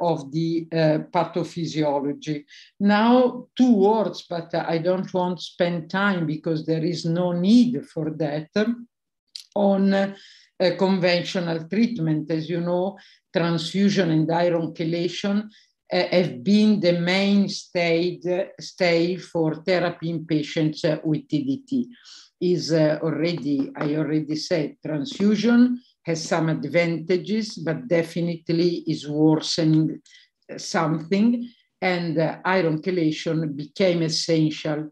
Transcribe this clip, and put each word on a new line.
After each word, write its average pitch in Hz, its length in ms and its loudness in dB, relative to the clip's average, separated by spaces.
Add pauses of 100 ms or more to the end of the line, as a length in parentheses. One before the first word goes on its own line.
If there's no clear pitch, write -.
of 156 300 -2
the, 165 420 -2
uh, 156 240 4 (140)
pathophysiology. 151 1300 -2 (360)
Now, 233 680 4 (100)
two 254 180 6
words, 202 540 2
but 170 280 -8
I 165 240 -2
don't 185 340 -2
want 180 240 0
to - 60 -14
spend 170 480 -4
time 190 340 0
because 156 400 -4
there 160 180 -2
is 170 220 -2
no 175 260 0
need 180 540 4
for 156 320 -6
that, 156 320 -4 (1040)
on, 196 400 2
uh, 196 220 0 (640)
conventional 175 880 0
treatment. 160 640 0
As 160 180 -4
you 175 100 -4
know, 180 380 -2 (340)
transfusion 175 760 0
and 156 220 2
iron 170 420 0
chelation, 175 760 -2 (460)
uh, 180 140 0
have 143 360 0
been 208 360 4
the 175 140 4
mainstay, 175 1300 0 (400)
stay 170 580 0
for 160 360 -2 (100)
therapy 170 460 0
in 165 160 -6
patients, 156 580 -2
uh, 151 200 0
with 151 240 -2
T 147 160 -2
D 131 240 -4
T. 123 220 -2 (520)
Is, 170 320 0
uh, 156 300 4
already, 147 720 -2
I 151 180 -2
already 151 400 -2
said, 151 480 -4
transfusion 214 960 2 (260)
has 165 160 -2
some 160 280 0
advantages, 165 1080 -2
but 156 320 -6
definitely 170 1000 0
is 147 200 -4
worsening, 156 920 2 (500)
uh, - 60 -14
something. 196 880 0 (340)
And, 175 360 -2
uh, 160 260 0
iron 165 380 0
chelation 160 760 -2
became 170 460 0
essential 156 920 -2